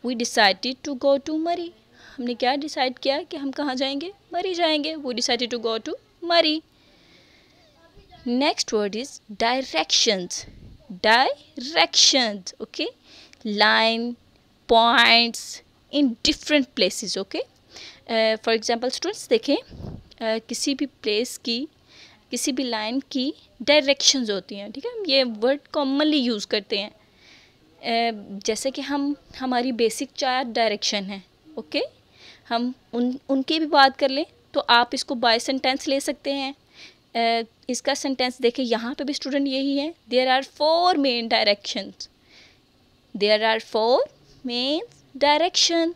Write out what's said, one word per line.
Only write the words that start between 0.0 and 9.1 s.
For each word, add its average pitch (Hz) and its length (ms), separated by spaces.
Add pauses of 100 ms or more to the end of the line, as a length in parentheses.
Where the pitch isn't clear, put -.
We 254 100
decided 247 600 (140)
to 277 100
go 277 200
to 302 100
Murree। 339 420 (440)
हमने 240 180
क्या 247 220
डिसाइड 277 440
किया 285 240
कि 320 140
हम 277 140
कहाँ 277 240
जाएंगे? 277 380 (200)
मरी 370 200
जाएंगे। 311 420
We 277 180
decided 240 400
to 240 120
go 226 200
to 311 80 (320)
Murree। 330 360 (1700)
Next 262 380
word 208 300
is 220 480